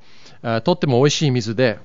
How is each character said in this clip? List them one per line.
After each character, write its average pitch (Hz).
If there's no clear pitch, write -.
あ、 113
と 175
っ -
て -
も 123
美 135
味 147
し 151
い -
水 113
で 113